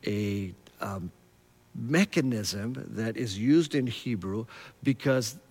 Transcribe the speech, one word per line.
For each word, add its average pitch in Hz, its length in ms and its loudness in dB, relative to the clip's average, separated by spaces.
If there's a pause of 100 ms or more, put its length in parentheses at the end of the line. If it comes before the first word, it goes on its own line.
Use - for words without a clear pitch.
a, 101 480 -2 (280)
um, 104 300 -6 (640)
mechanism 123 1120 0 (100)
that 110 200 -2
is 104 220 -4
used 147 380 6
in 131 120 2
Hebrew 110 580 -4 (380)
because 131 540 2 (140)